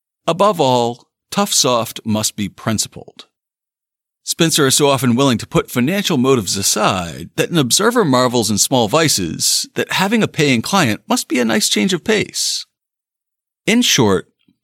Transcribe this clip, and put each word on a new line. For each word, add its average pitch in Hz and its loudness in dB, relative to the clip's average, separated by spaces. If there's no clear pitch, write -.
Above 170 0
all, 123 0
tough 202 -2
soft 120 0
must 107 -2
be 104 -4
principled. - -8
Spencer 160 0
is 131 2
so 143 4
often 127 2
willing 131 2
to - -6
put - -4
financial 165 -2
motives 123 0
aside 92 -2
that 151 -2
an 170 0
observer 202 2
marvels 123 2
in 107 0
small 117 2
vices 101 0
that - -4
having 220 0
a 156 0
paying 135 0
client 139 0
must - -4
be 320 -2
a 247 0
nice 220 0
change 202 0
of 165 -4
pace. - -4
In 233 4
short, 101 2